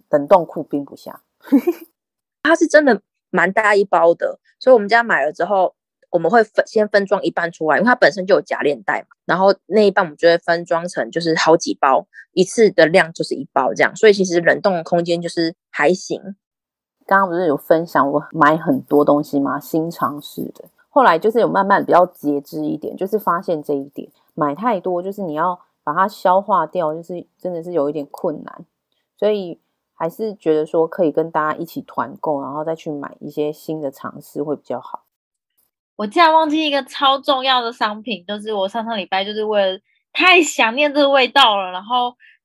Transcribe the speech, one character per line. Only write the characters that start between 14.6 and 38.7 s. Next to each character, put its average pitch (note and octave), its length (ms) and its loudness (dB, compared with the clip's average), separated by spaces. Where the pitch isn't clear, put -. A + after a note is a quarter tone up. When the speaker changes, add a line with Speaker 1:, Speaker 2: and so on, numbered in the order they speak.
Speaker 2:
冻 G3 120 0
的 E3+ 80 -4
空 F3 220 0
间 E3+ 180 -2
就 E3+ 60 -6
是 E3 260 -4
还 D3+ 240 2
行。 D#3+ 280 -8
Speaker 1:
刚 G3 140 2
刚 G3 80 0
不 E3+ 80 -6
是 F3+ 120 -2
有 C#3 100 2
分 E3 280 0
享 C#3 240 0
我 D3 220 -2
买 D#3 240 4
很 D3 280 -2
多 D3 200 2
东 D3 180 2
西 C#3+ 200 -4
吗？ C#3 180 -4
新 E3 320 -4
尝 D3 300 -6
试 - 220 -14
的， - 140 -20
后 C#4 140 4
来 E3+ 160 4
就 G#3+ 100 0
是 A3+ 120 2
有 E3+ 80 2
慢 F#3+ 160 0
慢 F#3+ 200 2
比 C#3 60 -2
较 F3 140 6
节 D3 340 -4
制 D3+ 240 -10
一 D3+ 140 -6
点， - 180 -10
就 F#3 100 -8
是 G#3 140 -4
发 F3 220 -2
现 D#3+ 200 -4
这 D3 120 -6
一 C#3 160 -4
点， - 200 -16
买 D3 200 -2
太 G#3 240 -4
多 F3 240 -4
就 G3 80 -10
是 G3+ 100 -10
你 E3 120 -8
要 D#3+ 260 -2
把 D3 100 -6
它 F#3+ 140 0
消 F#3+ 320 2
化 G3 260 0
掉， D#3 280 -4
就 E3 100 -12
是 F3 240 -12
真 F#3 140 -8
的 E3+ 100 -8
是 F3 120 -10
有 D3 160 0
一 - 20 -2
点 D3 180 -8
困 - 340 -8
难， - 220 -18
所 G3+ 120 0
以 F#3 300 -6
还 E3 160 -6
是 G#3+ 260 -8
觉 D#3+ 180 0
得 D#3 120 0
说 D#3+ 220 0
可 E3+ 160 -4
以 D3+ 80 2
跟 D#3+ 180 -2
大 D#3 220 -2
家 - 60 -8
一 - 80 -10
起 - 160 -12
团 - 400 -8
购， D3 200 -4
然 C3+ 80 -10
后 D3 140 -8
再 D#3+ 100 -6
去 D#3+ 160 -12
买 C#3+ 300 -12
一 D3 100 -14
些 D3+ 220 -4
新 D#3 300 -10
的 C#3 100 -6
尝 - 300 -16
试 - 200 -10
会 C#3+ 140 -6
比 - 80 -10
较 B2 160 -8
好。 - 240 -16
Speaker 3:
我 G#3+ 100 -6
竟 D#4+ 160 2
然 D#4+ 100 4
忘 D#4+ 160 2
记 D#4 160 -2
一 D4+ 60 -4
个 C#4 140 0
超 C4+ 340 -2
重 C4+ 240 -2
要 C4 180 0
的 A#3 120 -6
商 G#3+ 280 -6
品， G3+ 240 -10
就 G#3 140 -10
是 G#3+ 140 -8
我 G3 160 -2
上 A3+ 160 -8